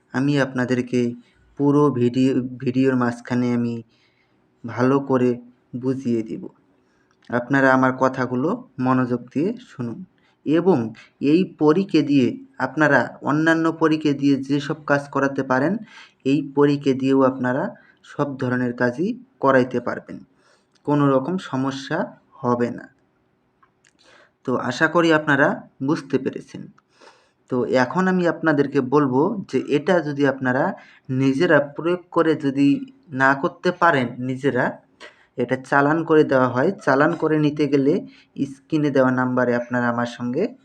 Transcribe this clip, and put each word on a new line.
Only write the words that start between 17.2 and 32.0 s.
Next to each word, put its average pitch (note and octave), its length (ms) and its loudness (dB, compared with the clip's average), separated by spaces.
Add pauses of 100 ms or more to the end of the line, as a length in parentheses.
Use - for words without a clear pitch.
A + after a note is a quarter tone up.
আপনারা C3 520 -2 (280)
সব C#3+ 340 -6
ধরনের B2 360 -2
কাজই C#3+ 460 -2 (200)
করাইতে C3 400 2
পারবেন, G#2 400 -10 (640)
কোনো C#3+ 260 2
রকম C#3 280 0
সমস্যা C3+ 640 -6 (320)
হবে A#2+ 400 0
না। - 140 -14 (1600)
তো B2+ 120 -4
আশা B2+ 320 0
করি E3 260 2
আপনারা D#3 480 2 (220)
বুঝতে C#3+ 340 -2
পেরেছেন। A2+ 440 -10 (880)
তো B2 160 -2
এখন B2+ 420 0
আমি F#3 200 2
আপনাদেরকে C#3+ 540 0
বলবো C#3+ 680 0
যে B2+ 180 -2
এটা D3 300 0
যদি C#3+ 280 0
আপনারা C3+ 460 0 (360)
নিজেরা C3+ 500 2
প্রয়োগ D#3+ 400 -4 (120)